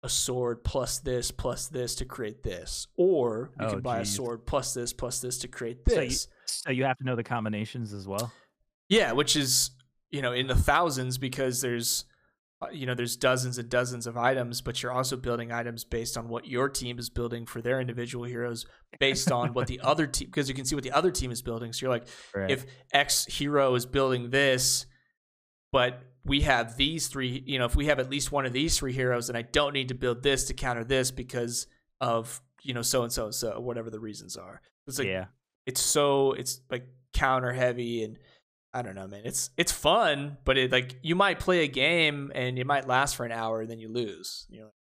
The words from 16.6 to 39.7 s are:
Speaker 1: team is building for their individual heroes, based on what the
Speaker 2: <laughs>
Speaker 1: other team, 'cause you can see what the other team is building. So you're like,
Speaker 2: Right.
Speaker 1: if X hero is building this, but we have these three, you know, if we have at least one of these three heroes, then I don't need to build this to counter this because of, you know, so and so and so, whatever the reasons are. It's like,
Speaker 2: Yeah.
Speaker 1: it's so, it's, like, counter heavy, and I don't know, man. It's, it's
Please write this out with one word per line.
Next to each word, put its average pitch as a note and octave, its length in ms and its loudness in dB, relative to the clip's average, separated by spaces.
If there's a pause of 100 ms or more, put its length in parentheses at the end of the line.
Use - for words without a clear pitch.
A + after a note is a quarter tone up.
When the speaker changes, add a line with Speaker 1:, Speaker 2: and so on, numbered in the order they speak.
Speaker 1:
team B2 300 -6
is A#2+ 120 -8
building A#2+ 340 -4
for A#2 160 -10
their B2 200 0
individual A#2+ 460 -6
heroes, A#2+ 380 -6 (360)
based C3+ 320 4
on A#2+ 220 2
what A#2+ 120 2
the - 140 -6
Speaker 2:
<laughs> - 20 -12
Speaker 1:
other D3+ 240 4
team, C3+ 240 -4
'cause C#3+ 180 0
you C3+ 60 -2
can C3 120 -4
see C3 100 0
what C3+ 80 -4
the C3 80 -6
other E3 180 4
team C3 220 -2
is A2+ 100 -6
building. A#2 300 -6
So C3 140 -4
you're B2+ 60 2
like, A#2 140 0 (280)
Speaker 2:
Right. G2 160 0
Speaker 1:
if C3 160 0 (260)
X - 320 2
hero C#3+ 500 2
is B2 120 2
building B2+ 440 0
this, C3+ 560 2 (840)
but B2+ 300 2 (220)
we C#3+ 160 4
have A#2+ 360 2
these D3 300 0
three, C3 400 -4
you C#3 100 -2
know, B2 100 2
if A#2 100 0
we C#3+ 100 2
have C#3+ 140 4
at B2+ 100 -2
least C#3 220 -2
one C#3 140 0
of A#2+ 60 -2
these D3 260 0
three C3 140 -4
heroes, B2 360 0
then A#2+ 80 -4
I A#2 60 -4
don't C#3+ 300 0
need C3+ 160 -2
to C3 60 -4
build B2+ 300 -2
this C#3 220 4
to - 80 -6
counter A#2+ 280 -4
this B2+ 300 0
because B2 560 -6 (320)
of, A#2 400 -2 (220)
you C3 120 -6
know, A#2+ 80 -4
so A#2+ 220 2
and A#2 80 -4
so A#2 140 -2
and G#2 80 -8
so, A2 260 -4
whatever A#2 300 -6
the A2 100 -8
reasons G#2+ 360 -10
are. F2+ 240 -16 (280)
It's C3+ 100 -6
like, C3 80 0
Speaker 2:
Yeah. F#2 200 -2 (400)
Speaker 1:
it's - 140 -2
so, C#3 520 6
it's, - 360 -6
like, B2 200 -6 (240)
counter B2+ 400 2
heavy, B2 500 0
and A2 160 -8 (560)
I C3 80 -4
don't G2 140 -10
know, F#2+ 100 -12
man. G2+ 180 -16
It's, - 320 -4
it's E3+ 140 2